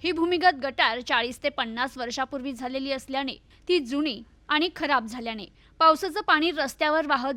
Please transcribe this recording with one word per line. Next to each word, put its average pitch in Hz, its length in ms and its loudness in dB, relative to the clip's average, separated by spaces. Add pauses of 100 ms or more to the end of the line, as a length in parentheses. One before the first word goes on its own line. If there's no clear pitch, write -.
ही 349 80 0
भूमिगत 339 500 2
गटार 269 380 0
चाळीस 247 420 -2
ते 294 60 -2
पन्नास 254 500 -4
वर्षापूर्वी 262 540 -6
झालेली 262 400 -6
असल्याने 269 440 -6 (320)
ती 359 120 4
जुनी 269 400 -2 (280)
आणि 302 280 2
खराब 277 300 0
झाल्याने 226 380 -10 (360)
पावसाचं 330 400 4
पाणी 330 300 4
रस्त्यावर 302 560 0
वाहत 277 300 0